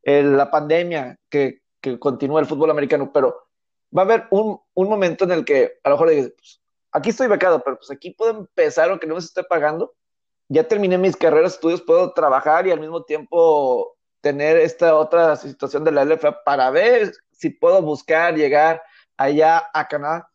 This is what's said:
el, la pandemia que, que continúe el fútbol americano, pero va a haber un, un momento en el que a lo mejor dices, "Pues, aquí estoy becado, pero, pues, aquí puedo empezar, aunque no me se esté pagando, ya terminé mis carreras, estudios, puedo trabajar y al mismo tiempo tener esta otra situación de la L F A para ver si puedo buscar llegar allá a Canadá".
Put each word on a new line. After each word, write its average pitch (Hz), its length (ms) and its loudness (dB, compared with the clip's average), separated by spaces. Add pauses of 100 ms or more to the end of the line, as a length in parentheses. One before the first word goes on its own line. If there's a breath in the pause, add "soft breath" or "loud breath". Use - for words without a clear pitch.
el, 143 320 2
la 139 160 0
pandemia 156 640 -4 (120)
que, 135 320 -4 (180)
que 127 180 -8
continúe 139 420 -2
el 147 60 0
fútbol 156 260 -2
americano, 143 420 -2
pero 135 340 -2 (480)
va 180 60 2
a 190 40 4
haber 226 260 0
un, 208 280 -2 (140)
un 190 160 -2
momento 190 340 -2
en 180 80 -2
el 156 140 -2
que 139 380 0
a 139 60 0
lo 143 60 4
mejor 160 140 2
dices, 143 260 0
"Pues, - 260 -20 (300)
aquí 156 200 -4
estoy 262 160 -2
becado, 180 360 0
pero, 131 140 -6
pues, - 120 -20
aquí 139 200 -16
puedo 226 220 -4
empezar, 175 580 -2
aunque 175 180 -6
no 160 80 -6
me 180 60 -10
se 165 60 -14
esté 180 160 -8
pagando, 160 500 -4 (560)
ya 156 180 0
terminé 202 300 0
mis 185 180 0
carreras, 160 380 2
estudios, 170 280 -4
puedo 175 300 2
trabajar 160 560 0
y 185 40 0
al 156 100 -4
mismo 160 240 -10
tiempo 147 920 0 (240)
tener 147 380 0
esta 165 380 2
otra 156 420 2
situación 143 480 -8
de 160 80 2
la 143 80 2
L 151 140 2
F 151 120 -2
A - 160 -4
para 131 260 0
ver 208 440 2 (180)
si - 180 -8
puedo 175 320 2
buscar 160 540 -2
llegar 156 480 2 (320 soft breath)
allá 156 580 2
a 151 140 -4
Canadá". 151 480 -6